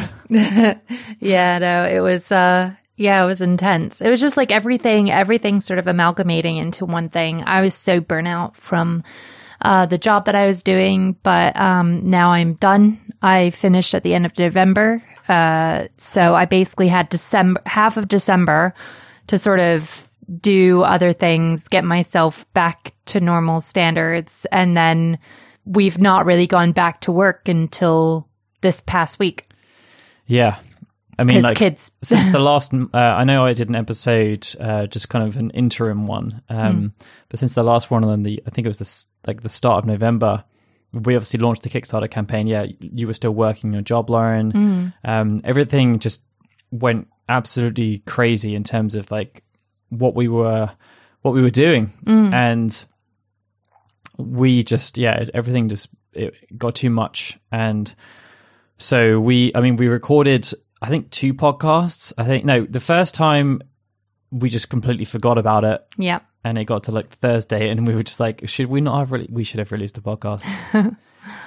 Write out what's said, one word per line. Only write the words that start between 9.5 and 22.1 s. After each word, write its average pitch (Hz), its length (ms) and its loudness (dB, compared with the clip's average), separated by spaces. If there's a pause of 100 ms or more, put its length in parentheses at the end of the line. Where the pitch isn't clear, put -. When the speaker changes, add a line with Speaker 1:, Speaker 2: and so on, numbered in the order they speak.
Speaker 2:
uh, 185 260 4
the 175 100 0
job 208 280 0
that 202 100 0
I 202 100 4
was 190 160 0
doing, 190 520 0 (100)
but, 175 360 2
um, 180 480 0
now 175 240 4
I'm 170 220 2
done. 208 480 4 (220)
I 185 260 4
finished 185 460 2
at 185 80 -2
the 175 100 0
end 175 140 0
of - 100 -14
November. 190 640 2 (260)
Uh, 160 600 0 (100)
so 175 380 2
I 175 100 2
basically 185 440 2
had 175 200 0
December, 185 560 0
half 214 320 0
of 208 100 -4
December 180 680 2 (500)
to 196 140 0
sort 196 200 2
of 170 480 -2 (340)
do 185 420 4
other 180 280 2
things, 165 580 0
get 185 140 0
myself 170 680 0